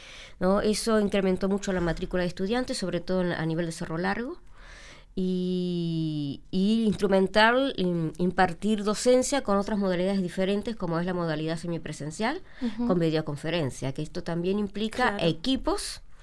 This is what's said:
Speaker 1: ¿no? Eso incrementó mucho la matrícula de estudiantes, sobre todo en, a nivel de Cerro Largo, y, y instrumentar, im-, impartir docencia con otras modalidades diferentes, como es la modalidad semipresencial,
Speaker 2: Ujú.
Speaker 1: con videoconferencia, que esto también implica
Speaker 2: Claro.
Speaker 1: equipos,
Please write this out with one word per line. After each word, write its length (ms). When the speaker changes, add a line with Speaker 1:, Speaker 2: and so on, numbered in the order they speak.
Speaker 1:
¿no? 220
Eso 380
incrementó 500
mucho 240
la 80
matrícula 420
de 60
estudiantes, 480
sobre 240
todo 200
en, 120
a 120
nivel 220
de 60
Cerro 240
Largo, 420
y, 1300
y 340
instrumentar, 680
im-, 420
impartir 640
docencia 600
con 140
otras 200
modalidades 460
diferentes, 540
como 220
es 60
la 80
modalidad 440
semipresencial, 840
Speaker 2:
Ujú. 260
Speaker 1:
con 100
videoconferencia, 960
que 80
esto 220
también 340
implica 600
Speaker 2:
Claro. 100
Speaker 1:
equipos, 720